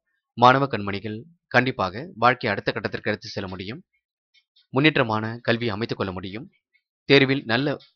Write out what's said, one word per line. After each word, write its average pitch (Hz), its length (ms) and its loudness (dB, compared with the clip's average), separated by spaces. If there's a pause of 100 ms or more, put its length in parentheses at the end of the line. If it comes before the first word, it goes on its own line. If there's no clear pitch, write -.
(380)
மாணவ 127 340 8
கண்மணிகள் 104 460 -6 (360)
கண்டிப்பாக 110 480 0 (200)
வாழ்க்கையை 123 300 2
அடுத்த 98 200 -4
கட்டத்திற்கு 110 380 -6
எடுத்து - 240 -6
செல்ல 98 180 -8
முடியும். 101 280 -12 (960)
முன்னேற்றமான 131 500 2 (220)
கல்வியை 117 280 0
அமைத்துக் 117 260 -6
கொள்ள 98 160 -4
முடியும். 98 300 -10 (640)
தேர்வில் 139 440 4
நல்ல 135 240 0 (200)